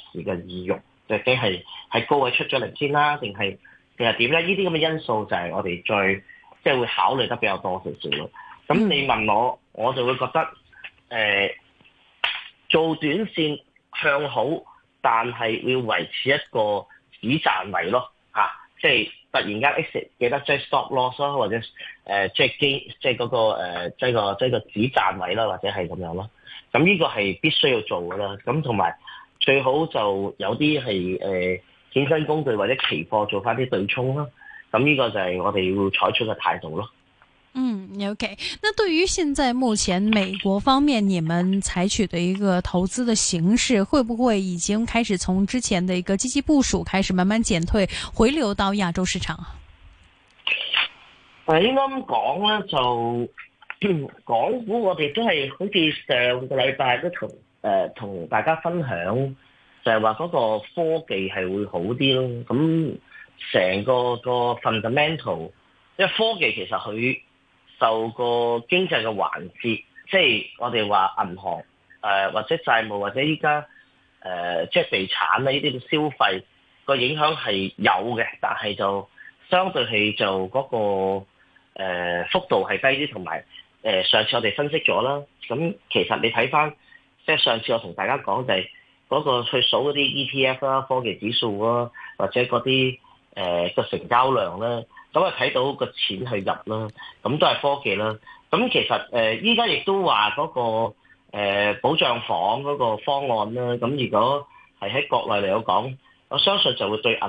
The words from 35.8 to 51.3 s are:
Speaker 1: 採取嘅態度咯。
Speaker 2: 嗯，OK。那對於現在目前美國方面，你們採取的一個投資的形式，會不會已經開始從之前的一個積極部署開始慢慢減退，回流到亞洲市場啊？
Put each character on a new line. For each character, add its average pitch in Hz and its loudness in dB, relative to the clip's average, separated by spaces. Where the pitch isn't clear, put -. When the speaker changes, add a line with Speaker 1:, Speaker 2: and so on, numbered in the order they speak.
Speaker 1:
採 98 2
取 120 0
嘅 110 -2
態 90 -2
度 78 -8
咯。 104 -8
Speaker 2:
嗯， 214 -2
OK。 208 -6
那 415 0
對 392 2
於 330 4
現 311 0
在 262 2
目 254 2
前 190 0
美 202 2
國 196 2
方 269 4
面， 233 4
你 180 2
們 180 2
採 185 0
取 202 0
的 175 -4
一 180 0
個 190 2
投 180 0
資 220 -2
的 226 2
形 190 2
式， 226 4
會 269 4
不 233 -2
會 226 4
已 185 -2
經 208 0
開 233 2
始 214 0
從 190 2
之 254 0
前 185 0
的 185 0
一 180 -2
個 196 0
積 196 -2
極 277 0
部 294 4
署 180 0
開 190 0
始 190 0
慢 180 4
慢 220 2
減 175 0
退， 196 2
回 233 4
流 277 2
到 196 0
亞 190 0
洲 185 0
市 - -2
場 160 -6
啊？ - -14